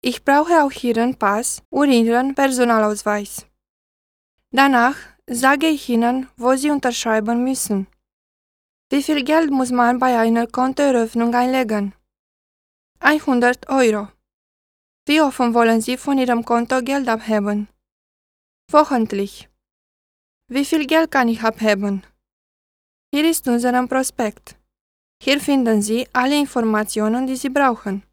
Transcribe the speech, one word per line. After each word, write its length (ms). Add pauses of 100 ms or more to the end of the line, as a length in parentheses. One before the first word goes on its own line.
Ich 220
brauche 400
auch 80
Ihren 460
Pass 520
und 220
Ihren 440
Personalausweis. 1080 (1040)
Danach 440 (320)
sage 400
ich 220
Ihnen, 480
wo 180
Sie 160
unterschreiben 720
müssen. 440 (1000)
Wie 140
viel 220
Geld 260
muss 200
man 280
bei 180
einer 300
Kontoeröffnung 880
einlegen? 580 (1080)
Einhundert 680
Euro. 400 (1000)
Wie 140
offen 320
wollen 260
Sie 160
von 220
Ihrem 260
Konto 380
Geld 260
abheben? 600 (1000)
Wochentlich. 760 (1000)
Wie 160
viel 200
Geld 260
kann 180
ich 120
abheben? 640 (1080)
Hier 160
ist 180
unser 400
Prospekt. 720 (680)
Hier 160
finden 420
Sie 300
alle 260
Informationen, 880
die 120
Sie 120
brauchen. 640